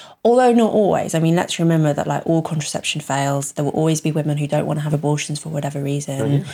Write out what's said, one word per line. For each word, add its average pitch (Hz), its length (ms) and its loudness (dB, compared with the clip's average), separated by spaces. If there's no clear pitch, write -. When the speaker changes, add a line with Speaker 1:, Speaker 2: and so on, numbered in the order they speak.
Speaker 1:
Although 240 280 6
not 233 180 4
always. 180 440 2
I 165 40 2
mean, 160 160 4
let's - 240 -2
remember 165 320 4
that, - 160 -2
like, 147 180 -4
all 165 160 2
contraception 156 600 -6
fails. 139 500 -2
There 151 140 -4
will 139 80 -2
always 160 260 0
be 160 100 -2
women 151 280 0
who 147 100 -2
don't 147 180 0
wanna 156 140 -2
have 151 140 -2
abortions 147 440 -2
for 160 120 -12
whatever 143 340 -6
reason. 143 380 -4
Speaker 2:
Oh, - 40 0
yeah, 143 180 2